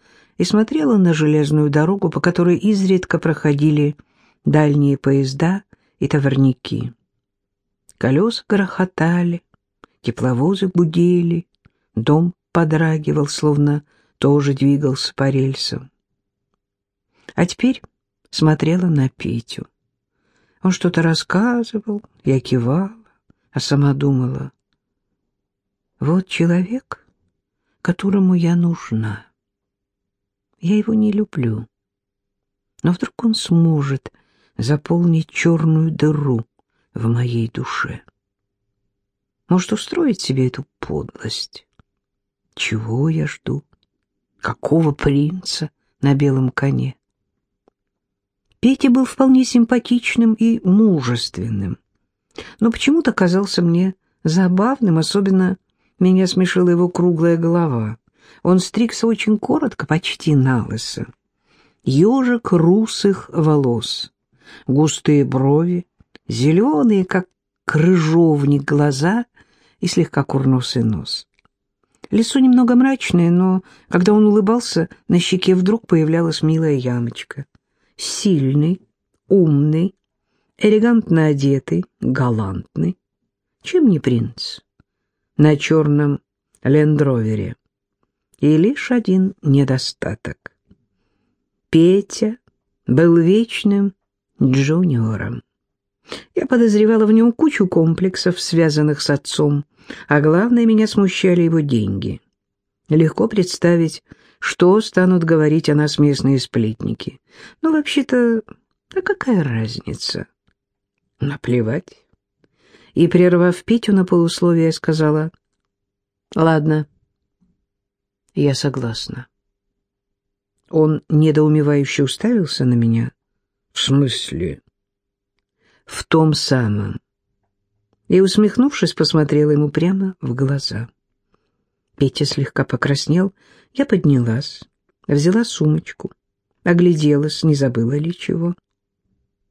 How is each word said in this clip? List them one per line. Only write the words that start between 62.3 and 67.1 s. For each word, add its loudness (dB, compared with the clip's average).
русых 0
волос, -2
густые 0
брови, 0
зелёные, 2
как -4